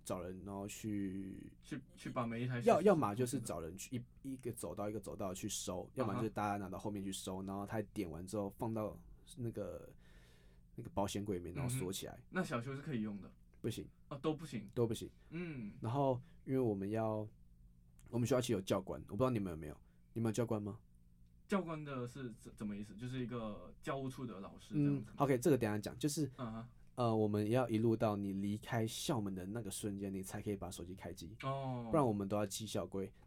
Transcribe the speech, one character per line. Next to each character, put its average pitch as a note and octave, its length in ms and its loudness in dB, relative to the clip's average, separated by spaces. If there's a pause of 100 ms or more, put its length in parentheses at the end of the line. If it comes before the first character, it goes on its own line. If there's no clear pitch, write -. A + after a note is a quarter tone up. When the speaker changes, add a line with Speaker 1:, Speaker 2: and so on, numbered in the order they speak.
Speaker 1:
找 F#2+ 160 -2
人， F2+ 240 -6
然 G2+ 80 -6
后 G2 140 -4
去 G2 840 -4 (120)
Speaker 2:
去， - 180 -8 (160)
去 - 140 -8
把 B2 160 0
每 A#2 160 -2
一 B2+ 40 0
台 B2+ 160 0
Speaker 1:
要， G#3 180 8
Speaker 2:
学-， F#3+ 80 6
Speaker 1:
要 F#3+ 80 10
么 G#2+ 180 4
就 B2 100 2
是 B2 160 -2
找 E2+ 200 -4
人 E2 180 -6
去 - 180 -8
一， B2 360 -10
一 C3 60 -8
个 B2 140 -6
走 - 220 -6
道 G#2 160 -2
一 - 20 -4
个 A2 60 -4
走 - 160 -8
道 G2 180 -2
去 G#2 160 -4
收， - 340 -2
Speaker 2:
嗯 - 40 -8
哼。 - 80 -18
Speaker 1:
要 B2 120 0
么 G2 100 0
就 A#2+ 80 0
是 A2 40 2
大 G#2 220 0
家 G2+ 60 2
拿 G2+ 120 -4
到 F#2 80 -6
后 G#2 140 -2
面 G2+ 120 -4
去 G2 100 -2
收， F#2+ 320 -4
然 G2 100 -4
后 G2+ 100 -2
他 A2 160 -2 (140)
点 F#2 160 0
完 E2 160 -6
之 G#2+ 100 -4
后 G2+ 140 0
放 A2+ 240 -2
到 G#2+ 240 -2 (380)
那 A#2+ 160 -2
个， F#2 360 -6 (840)
那 A#2+ 80 -10
个 A#2 80 -10
保 G2+ 160 2
险 G2+ 180 -2
柜 G2+ 140 0
里 F2 60 -6
面， E2+ 100 -8
然 C3+ 100 -2
后 B2 60 0
锁 G#2+ 220 -2
起 - 140 -6
来。 - 80 -8
Speaker 2:
嗯 - 40 -16
哼。 - 120 -20
那 - 120 -2
小 B2 180 -2
休 C3+ 140 -6
是 C#3+ 80 -8
可 D#3 100 -6
以 A#2 80 0
用 G#2 220 -4
的？ - 80 -14 (320)
Speaker 1:
不 A#2+ 80 0
行。 G#2+ 160 -6 (220)
Speaker 2:
啊， C#3+ 120 -6
都 D#3 140 2
不 D3+ 100 -8
行。 G3+ 300 -6
Speaker 1:
都 A#2+ 120 4
不 A2+ 60 2
行。 - 160 -4 (220)
Speaker 2:
嗯。 D3+ 500 -6
Speaker 1:
然 A2 120 -2
后 C3+ 280 4 (260)
因 C3 80 0
为 C3 40 4
我 A#2 160 6
们 G2 160 -2
要， G#2+ 380 0 (800)
我 A#2+ 100 0
们 B2 80 4
学 B2+ 80 6
校 B2 60 6
其 B2+ 80 0
实 A#2+ 60 4
有 F#2+ 60 2
教 F#2+ 200 2
官， E2 280 -6
我 - 60 -8
不 G2+ 40 -4
知 A#2+ 40 6
道 B2+ 80 6
你 A#2+ 80 2
们 G2 120 0
有 D#2 60 -4
没 D#2 120 -8
有， D2 80 -10 (380)
你 A#2 60 -2
们 A2+ 100 2
有 - 20 -2
教 A#2+ 120 2
官 A2+ 160 0
吗？ G#2 180 -4 (680)
Speaker 2:
教 G3 140 2
官 D#3+ 240 -4
的 C3 240 -4
是 B2+ 320 -8
怎， A2+ 160 -14
怎 A2 100 -6
么 G2+ 80 -2
意 G2+ 80 -6
思？ G2+ 140 -12
就 A#2 100 -8
是 B2+ 140 -4
一 B2 60 -2
个 A2 460 -6 (100)
教 C#3+ 160 -2
务 C3+ 100 -2
处 C3 180 -6
的 F#2+ 140 -8
老 - 180 -10
师 - 160 -12
这 D3+ 60 6
样 C#3+ 140 8
子 C3+ 60 0
吗？ - 80 -8
Speaker 1:
嗯， - 80 -16
OK， C3+ 220 6
这 D#3+ 120 6
个 C3 80 10
等 G#2+ 120 4
一 - 20 2
下 G#2 60 2
讲， - 200 -4
就 D3+ 100 2
是， D3 200 2 (100)
Speaker 2:
嗯 A#2 140 -4
哼。 A2+ 160 -8 (280)
Speaker 1:
呃， A#2 180 4
我 G#2+ 140 6
们 G#2 220 4
要 B2 180 4
一 A2 100 4
路 A2+ 160 6
到 A2 220 4
你 G2 160 0
离 G2+ 260 2
开 A2+ 280 0
校 A#2 340 0
门 G2 140 -2
的 F#2 120 -4
那 G#2+ 160 -4
个 G2 80 -4
瞬 G2+ 280 -2
间， G2 140 -2
你 F#2+ 100 -2
才 G#2 180 -6
可 G#2 100 -2
以 G2+ 60 2
把 F#2 140 -6
手 F2 140 -8
机 F#2 100 -8
开 F2+ 180 -8
机。 - 300 -12
Speaker 2:
哦。 C3+ 480 -2
Speaker 1:
不 E3+ 60 6
然 D3 80 8
我 A#2 80 6
们 G2+ 140 2
都 G2+ 100 2
要 G#2 100 4
记 G#2+ 200 -4
校 G2+ 200 -2
规。 G2 260 -4 (140)